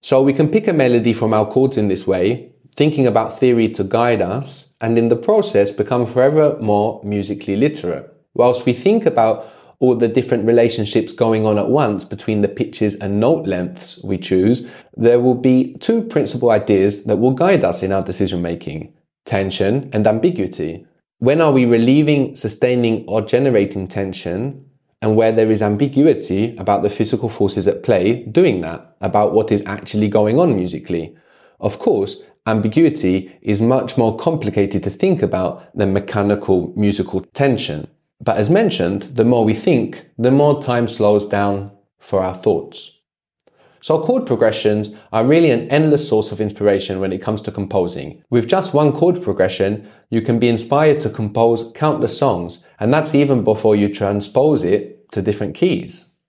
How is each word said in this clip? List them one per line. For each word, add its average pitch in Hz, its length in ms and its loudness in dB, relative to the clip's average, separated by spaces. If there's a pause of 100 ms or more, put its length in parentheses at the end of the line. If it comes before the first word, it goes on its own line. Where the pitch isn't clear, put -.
So 135 180 4
we 139 120 4
can 151 160 2
pick 214 180 0
a 190 60 0
melody 120 400 2
from 110 200 0
our 107 140 2
chords 135 300 0
in 107 120 0
this 92 180 -4
way, 98 440 -2 (260)
thinking 147 300 2
about 113 300 0
theory 120 320 4
to 107 140 -6
guide 117 380 0
us, 104 580 -6
and 117 180 0
in 117 120 2
the 117 80 4
process 196 560 0
become 123 320 -2
forever 143 560 2
more 104 420 -2
musically 101 540 -4
literate. 104 560 -4 (200)
Whilst 123 320 2
we 127 80 0
think 214 320 0
about 110 420 0 (320)
all 127 160 4
the 113 140 0
different 117 360 -2
relationships 117 680 0
going 113 320 0
on 107 120 2
at 98 120 -2
once 117 360 0
between 107 360 -4
the 101 80 0
pitches 107 460 -4
and 101 240 -4
note 156 260 0
lengths 90 580 -6
we 95 140 -6
choose, 98 520 0 (260)
there 120 240 4
will 123 160 2
be 127 440 2
two 226 220 0
principal 123 500 -2
ideas 104 540 2
that 107 120 0
will 123 140 2
guide 165 340 2
us 90 180 -2
in 95 100 -2
our 95 100 -2
decision 92 380 -4
making: 85 520 -8 (300)
tension 101 680 -2
and 107 120 0
ambiguity. 107 800 -2 (340)
When 139 200 2
are 156 140 4
we 127 120 4
relieving, 135 720 2
sustaining, 117 720 -2
or 107 140 -2
generating 107 680 0
tension? 98 760 -8 (360)
And 110 140 2
where 113 160 4
there 110 180 2
is 110 120 2
ambiguity 117 960 0
about 98 260 0
the 101 60 2
physical 113 400 -2
forces 98 380 0
at - 160 -2
play 113 400 0
doing 113 380 2
that, 82 380 -12
about 104 340 0
what 107 180 2
is 104 140 0
actually 104 440 -4
going 107 300 2
on 165 160 2
musically. 87 600 -6 (440)
Of 104 200 -4
course, 107 440 -2 (240)
ambiguity 107 840 0 (100)
is 104 200 -2
much 127 360 0
more 113 180 2
complicated 104 680 -2
to 104 60 -4
think 185 340 0
about - 520 -4
than 98 180 0
mechanical 98 840 0
musical 101 460 -2 (120)
tension. 117 540 -2 (320)
But 107 180 -2
as 107 120 0
mentioned, 101 540 0
the 117 220 0
more 117 200 2
we 110 80 2
think, - 640 -2
the 117 140 2
more 147 300 4
time 120 260 -2
slows 104 380 2
down 101 460 -4 (260)
for - 240 -4
our 92 140 -4
thoughts. - 640 -4 (840)
So 160 200 0
chord 254 240 -2
progressions 107 720 0 (180)
are 113 100 2
really 156 280 4
an - 180 -2
endless 151 380 2
source 107 240 0
of 101 100 -8
inspiration 98 580 -2
when 95 140 -4
it 95 80 -8
comes 107 200 -4
to 101 100 -8
composing. 92 800 -6
With 120 160 0
just 190 260 0
one 147 180 4
chord 175 300 0
progression, 98 640 -2 (220)
you 113 120 -2
can 117 180 0
be 120 100 2
inspired 143 520 2
to - 80 -4
compose 117 640 0
countless 151 440 -2
songs, 90 480 -2 (140)
and 110 120 0
that's 156 220 0
even 139 300 2
before 107 320 2
you 101 180 0
transpose 104 720 0
it - 480 -4
to 101 100 -4
different 104 340 -4
keys. - 640 -4 (120)